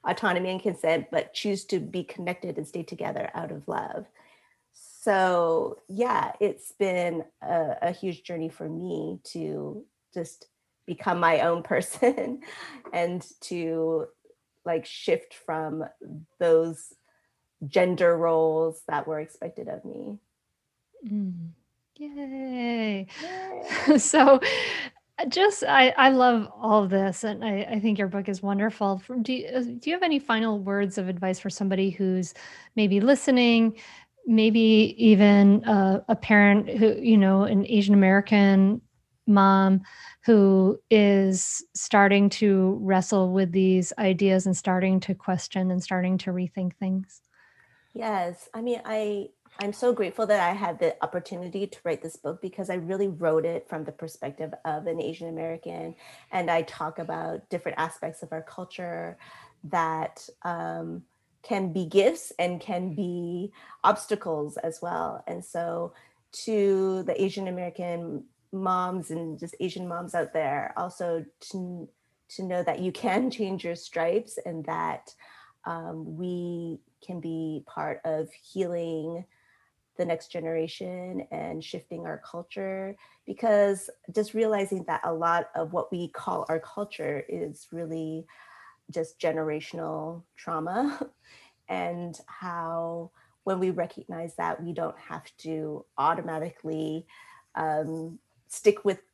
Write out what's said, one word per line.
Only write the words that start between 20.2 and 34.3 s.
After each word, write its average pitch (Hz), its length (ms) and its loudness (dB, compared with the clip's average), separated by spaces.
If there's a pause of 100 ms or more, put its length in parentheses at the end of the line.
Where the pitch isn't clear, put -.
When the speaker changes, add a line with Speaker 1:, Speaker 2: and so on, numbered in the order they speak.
Speaker 2:
Mm. 190 440 -6 (480)
Yay. 254 1120 -6 (140)
Speaker 1:
Yay. 370 760 0
Speaker 2:
<laughs> - 0 -
So 262 420 8 (880)
just, 392 340 4
I, 254 340 8
I 269 120 8
love 247 460 4
all 214 280 4
of 190 60 -2
this. 196 340 0
And 214 200 -6
I, 202 280 -4
I 220 80 -2
think 208 180 2
your 202 100 0
book 196 220 -4
is 190 140 -6
wonderful. 196 560 0
For, 247 160 -12
do 247 180 -2
you, 254 140 -6
uh, 254 140 -4
do 240 280 -6
you 320 40 0
have 370 100 0
any 320 160 2
final 220 400 0
words 196 380 -2
of 185 120 -4
advice 185 300 -2
for 196 100 -8
somebody 190 400 0
who's 185 440 -2 (420)
maybe 202 240 4
listening, 240 800 4 (500)
maybe 220 680 6